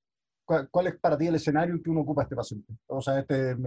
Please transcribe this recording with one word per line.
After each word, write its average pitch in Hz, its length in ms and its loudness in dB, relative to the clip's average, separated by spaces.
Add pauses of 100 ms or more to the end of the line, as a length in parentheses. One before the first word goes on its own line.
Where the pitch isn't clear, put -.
(440)
¿Cuál, 147 260 0
cuál 180 180 2
es 175 100 -6
para 160 180 4
ti 160 120 2
el 165 80 4
escenario 156 380 2
en 165 80 -4
que 165 60 -10
uno 160 120 2
ocupa 147 240 0
este - 120 -8
paciente, 110 380 -8 (140)
o 135 120 -4
sea, 135 200 0
este, 135 360 0 (100)